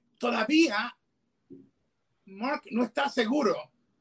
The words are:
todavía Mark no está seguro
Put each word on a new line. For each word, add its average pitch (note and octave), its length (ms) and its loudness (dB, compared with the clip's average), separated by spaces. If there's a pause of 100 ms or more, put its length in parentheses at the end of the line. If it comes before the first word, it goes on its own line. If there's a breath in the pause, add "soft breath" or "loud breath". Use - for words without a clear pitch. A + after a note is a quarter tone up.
(180)
todavía A#3+ 760 2 (1300)
Mark A3+ 460 -6
no A#3+ 120 0
está C#4 260 -2
seguro A#3 460 0 (460)